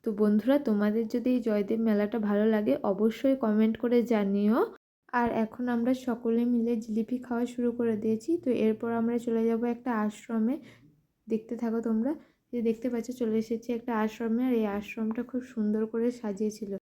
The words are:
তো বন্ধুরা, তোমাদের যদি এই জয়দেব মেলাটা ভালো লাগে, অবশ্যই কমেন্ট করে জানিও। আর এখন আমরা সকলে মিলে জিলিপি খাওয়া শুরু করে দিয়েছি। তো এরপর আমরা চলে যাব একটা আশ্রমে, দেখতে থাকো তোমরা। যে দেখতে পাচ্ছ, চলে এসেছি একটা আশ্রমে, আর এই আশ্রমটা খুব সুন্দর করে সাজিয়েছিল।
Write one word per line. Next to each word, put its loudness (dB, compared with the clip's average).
তো -2
বন্ধুরা, 4
তোমাদের 0
যদি 0
এই 2
জয়দেব 0
মেলাটা 2
ভালো 2
লাগে, 2
অবশ্যই 2
কমেন্ট 2
করে 4
জানিও। 2
আর 0
এখন -2
আমরা 0
সকলে 0
মিলে 2
জিলিপি -4
খাওয়া -2
শুরু -2
করে 0
দিয়েছি। 0
তো -2
এরপর 0
আমরা 0
চলে 0
যাব 2
একটা -4
আশ্রমে, -2
দেখতে -4
থাকো -2
তোমরা। 0
যে -2
দেখতে 0
পাচ্ছ, -4
চলে -2
এসেছি -4
একটা -4
আশ্রমে, 0
আর 2
এই 2
আশ্রমটা -4
খুব -6
সুন্দর -2
করে 0
সাজিয়েছিল। -4